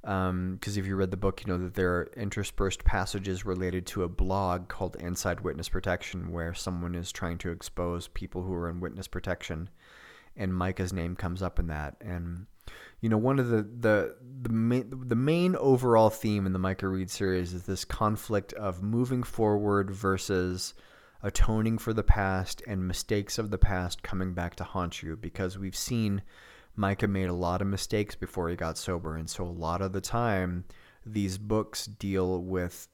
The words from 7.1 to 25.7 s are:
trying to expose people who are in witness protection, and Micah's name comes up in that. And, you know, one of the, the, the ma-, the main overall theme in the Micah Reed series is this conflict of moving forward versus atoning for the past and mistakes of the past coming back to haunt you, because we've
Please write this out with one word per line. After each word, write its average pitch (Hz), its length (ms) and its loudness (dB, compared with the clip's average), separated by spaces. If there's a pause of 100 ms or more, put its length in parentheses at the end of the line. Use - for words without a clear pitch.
trying 85 240 -4
to 85 140 -4
expose 87 580 -4
people - 340 -6
who 92 100 -2
are 85 160 -2
in 87 120 -6
witness 90 260 -8
protection, 87 600 -4 (680)
and 95 180 -2
Micah's 92 380 0
name 87 240 -2
comes 90 260 -4
up 90 160 -2
in 85 100 0
that. 76 340 -6
And, 87 460 -8 (520)
you 117 80 0
know, 110 100 6
one 131 220 4
of 123 80 2
the, 110 160 4
the, 107 540 2 (240)
the 120 80 -4
ma-, 117 400 4
the 127 260 -2
main 170 400 4
overall 123 540 8
theme 104 360 0
in 95 60 2
the 92 80 0
Micah 95 300 0
Reed 95 200 -2
series 92 440 0
is 90 100 -6
this 95 220 -4
conflict 107 680 0
of 95 300 -4
moving 123 400 2
forward 104 680 2
versus 95 840 0 (480)
atoning 110 560 6
for 113 160 -2
the 107 100 2
past 95 640 2
and 95 180 -2
mistakes 101 520 -2
of 107 140 -2
the 101 60 -2
past 92 460 4
coming 92 300 -2
back 87 240 -4
to 87 80 -6
haunt 87 360 -4
you, 82 140 -6
because 92 420 -6
we've 95 200 -6